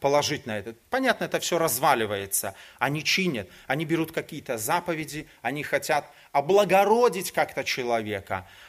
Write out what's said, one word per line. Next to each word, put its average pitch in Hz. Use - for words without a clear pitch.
положить 143
на 110
это. 104
Понятно, 254
это 165
всё -
разваливается. 113
Они 147
чинят, 151
они 147
берут 160
какие-то 143
заповеди, 151
они 139
хотят 143
облагородить 196
как-то 143
человека. 104